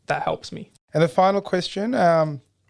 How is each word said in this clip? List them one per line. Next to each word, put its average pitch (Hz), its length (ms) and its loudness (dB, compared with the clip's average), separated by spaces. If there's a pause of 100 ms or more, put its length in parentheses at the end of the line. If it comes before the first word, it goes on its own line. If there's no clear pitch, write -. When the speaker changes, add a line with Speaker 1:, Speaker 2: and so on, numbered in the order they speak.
Speaker 1:
that 143 160 -2
helps - 300 -6
me. - 180 -14 (220)
Speaker 2:
And 156 100 2
the 170 60 2
final 190 320 2
question, 196 540 -4
um, 160 480 2 (280)